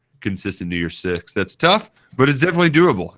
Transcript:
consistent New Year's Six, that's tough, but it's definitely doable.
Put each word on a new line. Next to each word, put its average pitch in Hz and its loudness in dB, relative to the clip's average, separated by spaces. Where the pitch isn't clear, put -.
consistent 95 -6
New 87 -2
Year's 85 -4
Six, 87 -6
that's 98 -4
tough, 196 0
but 135 4
it's 135 -2
definitely 170 2
doable. 139 2